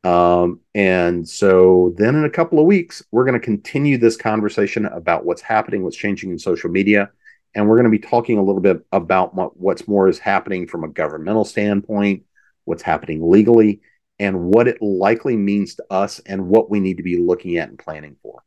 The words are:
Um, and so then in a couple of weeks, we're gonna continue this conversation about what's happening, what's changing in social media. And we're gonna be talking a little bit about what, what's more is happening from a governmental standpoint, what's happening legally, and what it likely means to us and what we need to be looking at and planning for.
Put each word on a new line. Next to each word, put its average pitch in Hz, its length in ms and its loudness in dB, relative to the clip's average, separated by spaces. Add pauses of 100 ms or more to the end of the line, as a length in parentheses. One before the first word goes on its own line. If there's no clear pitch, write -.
Um, 87 580 2 (120)
and 87 540 0
so 92 680 4
then 117 180 2
in 151 80 0
a 147 60 -2
couple 170 300 0
of 151 60 6
weeks, 185 460 0
we're 127 140 2
gonna 123 140 0
continue 135 580 -2
this 113 180 2
conversation 107 720 -2
about 85 400 -4
what's 87 160 -4
happening, 110 420 -2
what's 82 140 -8
changing 98 340 -6
in 82 80 -8
social 85 300 -4
media. 101 420 0 (440)
And 104 120 0
we're 113 100 6
gonna 120 120 4
be 110 100 2
talking 117 380 -2
a 98 60 0
little 95 180 0
bit 95 300 0
about 92 440 -2
what, 90 220 -6
what's 92 300 -4
more 98 200 2
is - 120 0
happening 95 480 -4
from 80 160 -10
a 78 40 -10
governmental 80 560 -4
standpoint, 101 800 -2 (420)
what's - 180 -8
happening 80 460 -4
legally, 107 520 4 (380)
and 95 260 -4
what 113 220 2
it - 140 -4
likely 107 540 -2
means 101 400 -4
to - 140 -16
us 95 300 -4
and 95 280 -10
what 107 220 2
we 104 100 -2
need 95 180 -2
to 85 60 -12
be 87 140 -2
looking 87 400 -2
at 80 120 -6
and - 100 -20
planning 76 420 -16
for. - 240 -20